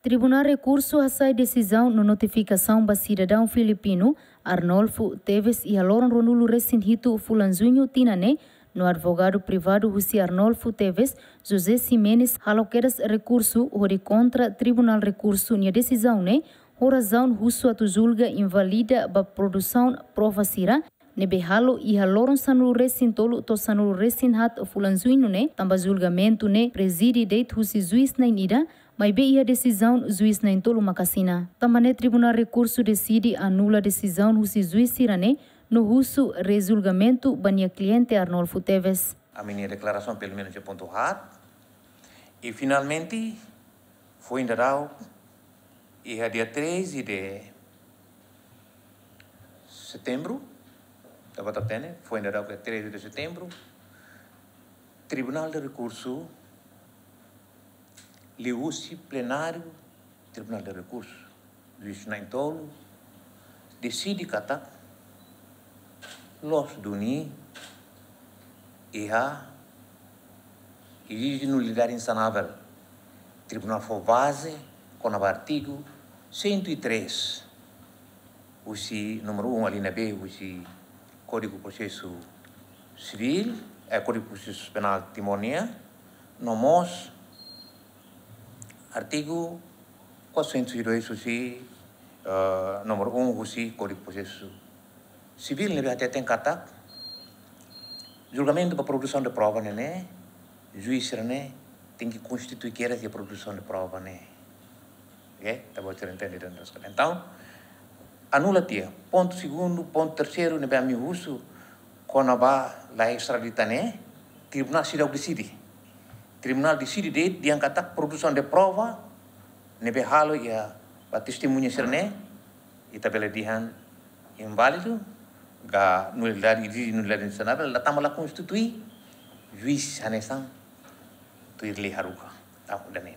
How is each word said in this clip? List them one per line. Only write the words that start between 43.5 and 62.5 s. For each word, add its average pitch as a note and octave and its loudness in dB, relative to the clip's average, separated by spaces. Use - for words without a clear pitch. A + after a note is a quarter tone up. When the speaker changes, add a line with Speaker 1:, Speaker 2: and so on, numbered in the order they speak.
Speaker 2:
foi C3 -6
indagado, C3 -2
e A#2 -10
é A2+ -2
dia A2+ -2
treze D#3 -6
de G2 -10
setembro, E3 -10
tava G#2 -8
tá G#2 -6
tendo, A2 -8
foi A2 -8
indagado G2+ -6
dia - -14
treze G#2+ -10
de G#2 -16
setembro, D#3+ -14
Tribunal C3 -6
de D3+ -8
Recurso, C3 -10
Liusi B2 -8
Plenário, D3 -8
Tribunal G#2+ -12
de - -16
Recurso, G2 -16
juiz G2+ -16
Naintolo, C#3+ -8